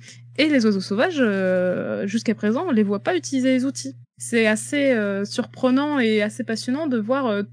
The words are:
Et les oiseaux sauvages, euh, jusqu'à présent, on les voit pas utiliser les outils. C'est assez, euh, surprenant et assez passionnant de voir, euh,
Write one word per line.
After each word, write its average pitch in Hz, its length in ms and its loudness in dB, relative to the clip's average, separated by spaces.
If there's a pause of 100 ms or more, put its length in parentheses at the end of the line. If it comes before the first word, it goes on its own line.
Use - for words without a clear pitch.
(360)
Et 302 120 2
les 262 180 4
oiseaux 196 140 2
sauvages, 277 380 0
euh, 185 880 0
jusqu'à 220 280 -2
présent, 240 340 -2
on 302 40 0
les 220 100 4
voit 202 200 0
pas 370 140 0
utiliser 262 360 0
les 254 120 2
outils. 269 320 -6 (220)
C'est 226 280 0
assez, 262 460 2
euh, 202 320 0
surprenant 262 760 0
et 220 240 2
assez 214 220 -4
passionnant 247 420 -4
de 254 120 0
voir, 254 280 0
euh, 208 160 0 (100)